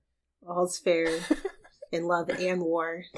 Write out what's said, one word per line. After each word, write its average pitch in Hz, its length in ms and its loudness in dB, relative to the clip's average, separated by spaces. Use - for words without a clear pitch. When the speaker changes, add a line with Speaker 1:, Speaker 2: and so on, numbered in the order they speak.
Speaker 1:
All's 175 320 0
fair 165 300 2
Speaker 2:
<laughs> - 400 -20
Speaker 1:
in 170 140 -2
love 170 240 2
and 175 320 0
war. 165 400 0